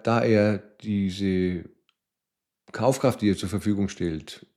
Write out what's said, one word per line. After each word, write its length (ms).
da 200
er 360
diese 1040
Kaufkraft, 500
die 80
er 60
zur 120
Verfügung 400
stellt, 580